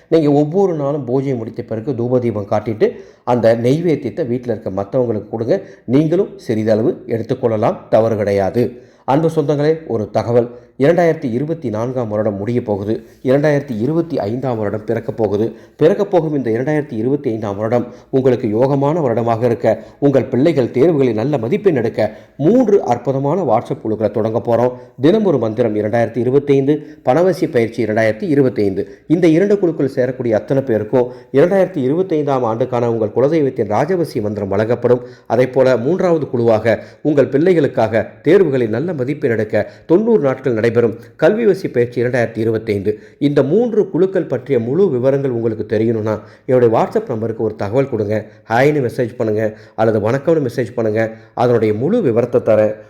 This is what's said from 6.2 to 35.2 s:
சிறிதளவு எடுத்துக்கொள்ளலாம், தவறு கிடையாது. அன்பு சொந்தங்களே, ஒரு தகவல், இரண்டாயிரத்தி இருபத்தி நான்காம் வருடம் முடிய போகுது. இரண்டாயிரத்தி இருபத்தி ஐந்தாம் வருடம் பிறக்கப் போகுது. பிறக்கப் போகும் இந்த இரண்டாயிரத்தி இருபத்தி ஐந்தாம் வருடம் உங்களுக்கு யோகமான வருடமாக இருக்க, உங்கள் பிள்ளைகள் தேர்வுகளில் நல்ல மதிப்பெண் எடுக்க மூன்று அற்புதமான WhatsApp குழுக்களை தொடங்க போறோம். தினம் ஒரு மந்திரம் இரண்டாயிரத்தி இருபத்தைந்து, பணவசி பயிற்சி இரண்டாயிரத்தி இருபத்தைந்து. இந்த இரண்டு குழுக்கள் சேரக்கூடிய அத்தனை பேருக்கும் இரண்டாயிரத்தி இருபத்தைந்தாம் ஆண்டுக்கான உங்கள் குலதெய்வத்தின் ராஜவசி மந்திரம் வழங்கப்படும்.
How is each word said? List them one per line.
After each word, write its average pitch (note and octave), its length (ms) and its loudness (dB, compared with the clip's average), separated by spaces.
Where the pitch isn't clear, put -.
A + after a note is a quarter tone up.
சிறிதளவு A2 720 0
எடுத்துக்கொள்ளலாம், A#2 680 -2
தவறு A2+ 260 4
கிடையாது. G2+ 680 0
அன்பு D#3 300 2
சொந்தங்களே, D#3 520 0
ஒரு G#2+ 220 -4
தகவல், A#2 500 0
இரண்டாயிரத்தி D#3+ 540 2
இருபத்தி D3 380 -4
நான்காம் A#2+ 380 -4
வருடம் G#2 300 -2
முடிய A#2 260 -2
போகுது. G#2 400 -4
இரண்டாயிரத்தி C#3+ 560 0
இருபத்தி D#3+ 400 -2
ஐந்தாம் A#2+ 380 -4
வருடம் G#2+ 280 -4
பிறக்கப் A2+ 320 -6
போகுது. G#2+ 360 0
பிறக்கப் G3 340 0
போகும் D#3+ 240 0
இந்த A#2+ 160 -2
இரண்டாயிரத்தி C#3+ 420 -2
இருபத்தி C3 360 -2
ஐந்தாம் G#2+ 280 -4
வருடம் A2+ 360 -2
உங்களுக்கு B2 380 2
யோகமான C#3 540 0
வருடமாக A#2 440 0
இருக்க, A2+ 380 0
உங்கள் C3+ 240 2
பிள்ளைகள் C3+ 480 0
தேர்வுகளில் C3+ 420 2
நல்ல B2+ 240 -2
மதிப்பெண் D#3 380 0
எடுக்க A2 360 -2
மூன்று G#3 460 4
அற்புதமான C#3 600 -2
WhatsApp A#2+ 380 0
குழுக்களை G#2+ 300 -2
தொடங்க A2 340 -2
போறோம். A#2+ 560 0
தினம் G3+ 240 4
ஒரு D#3 120 2
மந்திரம் A2 380 0
இரண்டாயிரத்தி A2 420 0
இருபத்தைந்து, C#3 880 2
பணவசி E3 440 2
பயிற்சி A#2 360 -2
இரண்டாயிரத்தி G#2+ 400 0
இருபத்தைந்து. A#2+ 640 0
இந்த E3 200 2
இரண்டு G3 320 4
குழுக்கள் D#3+ 360 0
சேரக்கூடிய B2 360 -2
அத்தனை C3 320 0
பேருக்கும் A#2+ 480 0
இரண்டாயிரத்தி F3+ 560 2
இருபத்தைந்தாம் D3+ 560 0
ஆண்டுக்கான A#2+ 420 0
உங்கள் A2+ 240 0
குலதெய்வத்தின் C3 580 0
ராஜவசி D3 540 -2
மந்திரம் G#2 280 -4
வழங்கப்படும். A#2 520 2